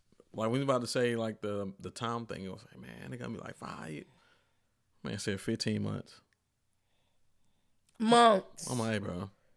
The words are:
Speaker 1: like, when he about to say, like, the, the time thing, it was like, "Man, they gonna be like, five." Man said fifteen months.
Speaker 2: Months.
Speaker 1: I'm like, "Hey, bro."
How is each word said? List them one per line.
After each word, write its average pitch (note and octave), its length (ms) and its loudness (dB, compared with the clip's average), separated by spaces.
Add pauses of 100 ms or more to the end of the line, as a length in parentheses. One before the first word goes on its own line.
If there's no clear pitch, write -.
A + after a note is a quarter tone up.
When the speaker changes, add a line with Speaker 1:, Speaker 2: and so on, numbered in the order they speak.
(340)
Speaker 1:
like, A2 160 0
when C3 120 2
he - 20 0
about C3+ 180 4
to A#2 60 -4
say, A#2+ 300 2
like, A2 240 -2
the, G2+ 400 -4
the F2+ 100 -8
time A#2 340 -4
thing, - 200 -8
it F#2+ 60 -8
was G2 200 -14
like, - 100 -20
"Man, A#2 300 -14
they B2+ 60 -10
gonna A#2+ 160 -8
be G2 60 -8
like, - 180 -14
five." - 480 -12 (1000)
Man G#2+ 160 -6
said G2 220 -4
fifteen A2 420 -2
months. G#2 380 -8 (1800)
Speaker 2:
Months. A3+ 720 6
Speaker 1:
I'm B2 100 0
like, A2+ 140 2
"Hey, G#2+ 60 2
bro." F#2+ 300 -6 (280)